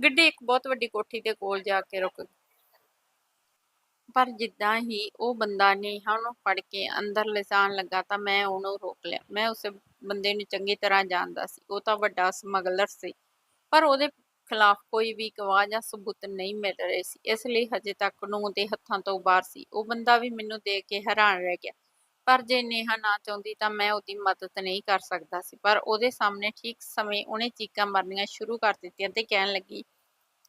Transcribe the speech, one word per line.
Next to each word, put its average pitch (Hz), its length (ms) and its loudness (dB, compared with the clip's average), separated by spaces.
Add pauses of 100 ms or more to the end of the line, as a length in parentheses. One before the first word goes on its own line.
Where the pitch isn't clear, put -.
ਗੱਡੀ 302 220 4
ਇੱਕ 302 160 2
ਬਹੁਤ 247 240 0
ਵੱਡੀ 240 220 -2
ਕੋਠੀ 214 320 -6
ਦੇ 220 120 -2
ਕੋਲ 196 300 -4
ਜਾ 190 180 0
ਕੇ 190 200 -6
ਰੁਕ 185 220 -4
ਗਈ। - 120 -18 (1800)
ਪਰ 254 160 4
ਜਿੱਦਾਂ 220 480 0
ਹੀ 220 380 -4
ਉਹ 240 180 -2
ਬੰਦਾ 196 400 4
ਨੇਹਾ 208 460 -2
ਨੂੰ 240 140 -6
ਫੜ 190 260 0
ਕੇ - 280 -8 (100)
ਅੰਦਰ 208 260 0
ਲਿਜਾਣ 202 500 2
ਲੱਗਾ 185 280 -2
ਤਾਂ 202 160 -2
ਮੈਂ 202 280 2
ਉਹਨੂੰ 196 360 -4
ਰੋਕ - 240 -8
ਲਿਆ। - 120 -4 (120)
ਮੈਂ 214 180 0
ਉਸ 226 180 -6 (380)
ਬੰਦੇ 202 300 0
ਨੂੰ 208 160 -4
ਚੰਗੀ 202 260 -2
ਤਰ੍ਹਾਂ 196 280 2
ਜਾਣਦਾ 180 420 -2
ਸੀ, - 240 -18
ਉਹ 202 100 -4
ਤਾਂ 214 160 0
ਵੱਡਾ 190 340 2
ਸਮਗਲਰ 190 560 -2
ਸੀ, - 260 -12 (580)
ਪਰ 311 140 8
ਉਹਦੇ 285 240 4 (400)
ਖਿਲਾਫ 208 280 6 (140)
ਕੋਈ 226 220 0
ਵੀ 214 260 -6
ਗਵਾਹ 202 280 4
ਜਾਂ 214 140 -2
ਸਬੂਤ 208 360 -10 (100)
ਨਹੀਂ 196 280 -6
ਮਿਲ 202 260 -2
ਰਹੇ 185 220 -2
ਸੀ, - 220 -12
ਇਸ 220 220 -2
ਲਈ 240 200 0
ਹਜੇ 208 260 -6
ਤੱਕ 196 320 -4
ਨੂੰ 208 160 -4
ਉਹਦੇ 202 260 -2
ਹੱਥਾਂ 208 340 -6
ਤੋਂ 190 200 -4
ਬਾਹਰ 185 220 4
ਸੀ। - 300 -14
ਉਹ 214 120 -4
ਬੰਦਾ 233 340 4
ਵੀ 240 120 -2
ਮੈਨੂੰ 220 280 -8
ਦੇਖ 202 300 -2
ਕੇ 202 120 -4
ਹੈਰਾਨ 208 380 4
ਰਹਿ 180 180 -2
ਗਿਆ, - 160 -12 (520)
ਪਰ 254 180 6
ਜੇ 247 200 2
ਨੇਹਾ 233 340 -2
ਨਾ 208 280 0
ਚਾਹੁੰਦੀ 208 300 -8
ਤਾਂ 214 160 0
ਮੈਂ 208 220 0
ਉਹਦੀ 202 220 -4
ਮਦਦ 190 340 0 (100)
ਨਹੀਂ 190 280 -4
ਕਰ 196 120 2
ਸਕਦਾ 175 420 -6
ਸੀ। - 220 -18
ਪਰ 208 140 4
ਉਹਦੇ 220 340 0
ਸਾਹਮਣੇ 208 400 -2
ਠੀਕ 233 300 -12
ਸਮੇਂ 208 460 -4
ਉਹਨੇ 220 220 -4
ਚੀਕਾਂ 214 380 -4
ਮਾਰਨੀਆਂ 196 400 0
ਸ਼ੁਰੂ 220 320 -8
ਕਰ 208 160 4
ਦਿੱਤੀਆਂ 190 360 -6
ਤੇ 226 120 -2
ਕਹਿਣ 202 300 0
ਲੱਗੀ 196 300 -6 (680)